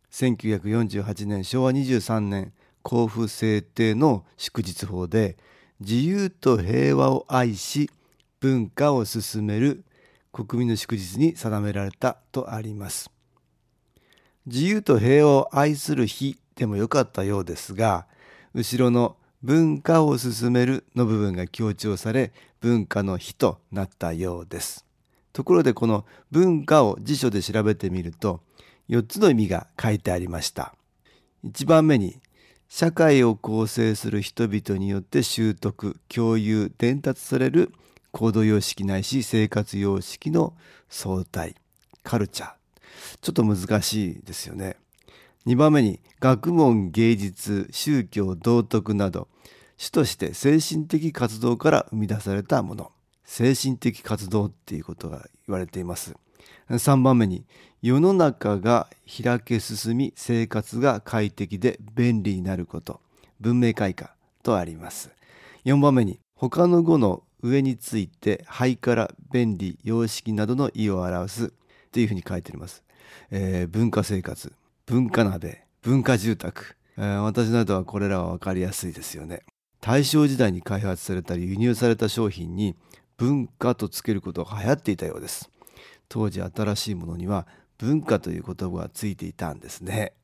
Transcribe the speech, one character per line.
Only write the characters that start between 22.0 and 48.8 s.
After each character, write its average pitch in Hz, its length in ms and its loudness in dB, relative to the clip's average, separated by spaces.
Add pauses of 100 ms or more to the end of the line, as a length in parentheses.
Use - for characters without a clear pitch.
れ、 120 200 0 (280)
文 117 240 2
化 101 200 -2
の 95 120 -2
日 - 200 -12
と - 240 0 (100)
な 95 140 -4
っ 92 120 -6
た 85 160 -6
よ 87 280 -6
う 80 60 -16
で 85 140 -12
す。 - 240 -12 (480)
と 139 120 -6
こ 180 100 4
ろ 170 80 6
で、 135 100 4
こ 117 140 -2
の 104 180 2 (280)
文 165 320 4
化 151 180 6
を 104 180 2
辞 127 160 -4
書 131 140 0
で 104 120 0
調 110 200 0
べ 104 140 2
て 95 140 -4
み 92 120 -4
る 85 100 -8
と、 90 280 -4 (480)
四 117 160 2
つ 196 160 -8
の 208 100 8
意 131 40 6
味 107 140 2
が 90 200 -4 (120)
書 110 120 0
い 104 80 0
て - 100 -4
あ 90 80 0
り 90 80 -6
ま 85 160 -8
し - 80 -6
た。 - 240 -10 (720)
一 117 200 -10
番 156 220 6
目 147 120 6
に、 95 220 -4 (480)
社 165 220 0
会 156 320 6
を 113 140 4
構 110 320 -2
成 113 260 0
す 110 160 -6
る 104 100 0
人 113 300 -2
々 101 300 -2
に 98 80 -2
よ 98 100 -2
っ 92 40 -6
て - 200 0
習 110 320 0
得、 - 540 -6
共 113 300 0
有、 107 400 0
伝 131 220 0
達 135 200 -4
さ - 180 -2
れ 127 120 2
る 165 220 2 (380)
行 113 220 0
動 110 100 2
様 107 180 4
式 - 240 -6
な 98 140 -2
い 95 60 -4
し 131 180 -2
生 107 260 0
活 104 300 -4
様 98 220 0
式 - 320 -8
の 165 240 0 (320)
総 95 360 -6
体、 - 300 -8 (480)
カ - 160 -2
ル 202 80 0
チ - 160 -10
ャ - 40 -12
ー。 - 40 -16 (720)
ち - 80 -10
ょ - 20 -2
っ - 40 -2
と 120 100 2
難 104 380 0
し 104 300 -4
い - 120 -16
で 90 80 -16
す - 140 -12
よ - 100 -14
ね。 95 200 -8 (680)
二 123 100 2
番 151 180 6
目 147 100 6
に、 101 180 0 (180)
学 131 340 2
問、 117 380 4
芸 113 240 4
術、 101 560 -4
宗 143 320 0
教、 95 320 -4
道 117 300 2
徳 110 300 -2